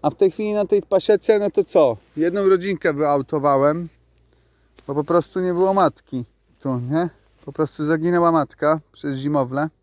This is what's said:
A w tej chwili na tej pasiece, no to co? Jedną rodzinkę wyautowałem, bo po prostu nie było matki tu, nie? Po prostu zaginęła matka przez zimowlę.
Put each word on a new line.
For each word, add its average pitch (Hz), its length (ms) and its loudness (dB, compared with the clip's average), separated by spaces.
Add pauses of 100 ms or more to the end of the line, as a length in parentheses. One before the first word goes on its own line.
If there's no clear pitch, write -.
A 147 80 0
w - 40 -14
tej 190 160 2
chwili 208 240 -6
na 208 120 -2
tej 202 160 0
pasiece, 220 560 2
no 202 120 -2
to 196 140 0
co? 131 320 2 (200)
Jedną 175 320 0
rodzinkę 185 440 0
wyautowałem, 143 960 0 (1000)
bo 143 80 -8
po 147 100 -2
prostu 170 360 0
nie 180 120 -2
było 185 220 0
matki 143 500 -2 (360)
tu, 131 200 -4 (100)
nie? 165 180 0 (360)
Po 143 80 -14
prostu 151 320 -6
zaginęła 165 480 2
matka 151 480 0 (120)
przez 139 240 -8
zimowlę. 139 520 -2 (140)